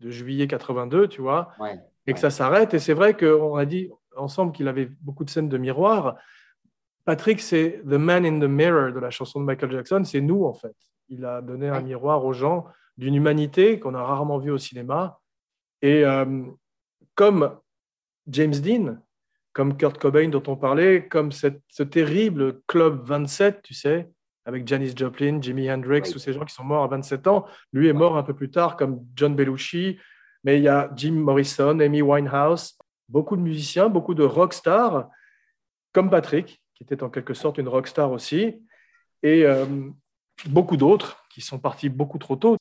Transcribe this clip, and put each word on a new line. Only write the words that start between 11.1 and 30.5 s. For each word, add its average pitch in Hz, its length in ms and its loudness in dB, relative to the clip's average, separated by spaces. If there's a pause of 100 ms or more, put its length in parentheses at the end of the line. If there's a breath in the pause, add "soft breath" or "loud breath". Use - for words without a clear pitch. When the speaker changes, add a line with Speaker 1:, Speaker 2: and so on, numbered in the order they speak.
Speaker 1:
a 123 180 -8
donné 127 260 -8
un 143 100 -4
Speaker 2:
Ouais. 131 40 -6
Speaker 1:
miroir 131 420 -2
aux 131 80 -2
gens 156 320 -2 (320 soft breath)
d'une 135 200 -2
humanité 151 640 2
qu'on 131 160 -8
a 123 80 -6
rarement 143 340 -2
vue 143 140 -4
au 139 60 -2
cinéma. 135 600 -6 (640)
Et, 143 220 6
euh, 135 400 -2 (720)
comme 175 420 4 (720)
James 147 260 0
Dean, 151 440 -2 (540)
comme 139 240 -2
Kurt 143 220 -2
Cobain 147 300 2
dont 143 180 -2
on 135 100 -6
parlait, 165 520 2
comme 151 240 -2
cette, 139 360 -4
ce - 140 -6
terrible 151 840 0
Club 156 360 2
vingt-sept, 147 600 0
tu 131 100 -20
sais, 170 340 -2 (360)
avec 123 220 -8
Janis 135 280 -2
Joplin, 139 480 -2
Jimi 131 260 -4
Hendrix, 135 380 0
Speaker 2:
Oui. - 60 -8
Speaker 1:
tous 139 80 -10
ces 139 120 -8
gens 147 120 -8
qui 147 100 -20
sont 127 100 -18
morts 143 200 0
à - 20 -4
vingt-sept 135 400 -4
ans. 196 200 4 (260 loud breath)
Lui 143 160 4
est 151 40 4
Speaker 2:
Ouais. 147 60 2
Speaker 1:
mort 165 180 4
un 143 60 0
peu 139 120 -6
plus 139 180 -8
tard, 170 240 0
comme 127 280 -4 (120)
John 143 180 2
Belushi. 143 640 -2 (460 soft breath)
Mais 143 140 4